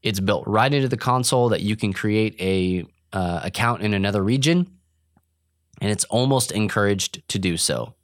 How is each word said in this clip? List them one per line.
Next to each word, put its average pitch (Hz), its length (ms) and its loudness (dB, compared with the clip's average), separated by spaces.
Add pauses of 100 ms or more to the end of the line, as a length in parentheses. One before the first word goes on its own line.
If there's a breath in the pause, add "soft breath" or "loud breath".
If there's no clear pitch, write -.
It's 101 160 -2
built 95 280 0
right 110 240 2
into 139 160 2
the 123 100 -2
console 123 520 2
that 104 120 0
you 101 140 0
can 107 160 -2
create 107 480 0
a, 92 460 0 (280)
uh, 87 300 -2
account 110 380 -2
in 104 140 0
another 98 280 0
region, 143 440 2 (1120)
and 101 100 0
it's 98 140 -2
almost 127 460 2
encouraged 101 800 -2
to 104 100 -4
do 90 180 -2
so. 60 360 -4 (100)